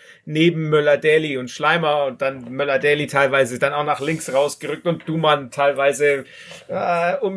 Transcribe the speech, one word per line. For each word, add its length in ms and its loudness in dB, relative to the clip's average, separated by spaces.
neben 460 2
Möller-Daly 680 2
und 160 -8
Schleimer 540 0
und 160 -6
dann 320 -6
Möller-Daly 540 0
teilweise 520 2
dann 140 0
auch 100 0
nach 160 -2
links 320 -4
rausgerückt 560 -2
und 180 -4
Dumann 460 0
teilweise, 720 0
äh, 480 -2
um, 200 -2